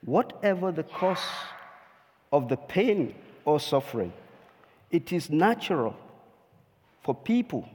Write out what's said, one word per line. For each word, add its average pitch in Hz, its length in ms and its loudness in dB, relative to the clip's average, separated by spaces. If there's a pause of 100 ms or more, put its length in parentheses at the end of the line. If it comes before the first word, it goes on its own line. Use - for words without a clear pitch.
Whatever 190 680 0
the 156 120 -4
cause 185 420 -2 (1040)
of 135 180 2
the 131 80 0
pain 208 580 0 (300)
or 151 140 4
suffering, 117 520 -2 (800)
it 170 220 0
is 165 160 -2
natural 156 680 2 (1040)
for - 140 -2
people 226 600 -2